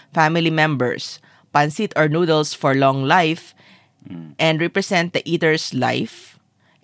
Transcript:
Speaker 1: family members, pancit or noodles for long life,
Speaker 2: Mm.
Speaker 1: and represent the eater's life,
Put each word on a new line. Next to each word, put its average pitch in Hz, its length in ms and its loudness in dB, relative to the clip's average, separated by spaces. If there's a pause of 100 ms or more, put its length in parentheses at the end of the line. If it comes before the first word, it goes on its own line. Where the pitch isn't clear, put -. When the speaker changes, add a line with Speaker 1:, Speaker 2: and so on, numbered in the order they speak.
(140)
Speaker 1:
family 165 360 2
members, 151 720 -2 (340)
pancit 151 400 0
or 156 140 2
noodles 156 460 2
for 135 200 0
long 135 300 2
life, 165 500 0 (520)
Speaker 2:
Mm. 160 320 -16
Speaker 1:
and 160 240 2
represent 175 500 -2
the - 140 -2
eater's 160 480 0
life, 127 640 -4 (460)